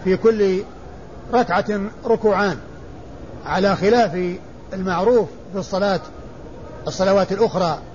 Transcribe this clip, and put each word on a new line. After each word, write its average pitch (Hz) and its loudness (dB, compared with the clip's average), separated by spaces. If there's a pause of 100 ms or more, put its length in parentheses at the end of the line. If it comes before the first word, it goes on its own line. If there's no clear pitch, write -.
في 185 2
كل 208 4 (680)
ركعة 208 2 (260)
ركوعان، 202 2 (880)
على 180 2
خلاف 180 2 (380)
المعروف 190 2 (260)
في 196 -4
الصلاة، 190 0 (880)
الصلوات 190 2
الأخرى 185 2 (160)